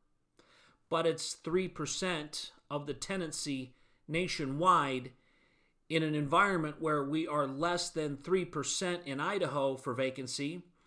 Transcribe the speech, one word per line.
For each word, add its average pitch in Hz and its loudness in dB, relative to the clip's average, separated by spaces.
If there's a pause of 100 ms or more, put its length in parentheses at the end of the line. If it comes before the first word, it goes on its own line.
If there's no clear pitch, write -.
(880)
But 165 4
it's 160 0
three 180 0
percent 160 -4 (200)
of 147 -2
the 147 -4
tenancy 147 -4 (340)
nationwide 151 2 (800)
in 160 2
an 151 0
environment 156 2
where 151 2
we 156 -2
are 147 2
less 170 -2
than 151 -4
three 175 0
percent 175 -2
in 139 -4
Idaho 147 0
for 127 -4
vacancy. 135 -2 (260)